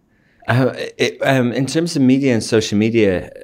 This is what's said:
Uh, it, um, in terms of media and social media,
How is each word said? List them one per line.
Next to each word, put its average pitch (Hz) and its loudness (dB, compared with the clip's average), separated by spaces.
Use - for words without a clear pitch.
Uh, 123 2
it, - -2
um, 131 0
in 127 -2
terms 160 -4
of 139 2
media 131 2
and 110 -2
social 107 0
media, 107 0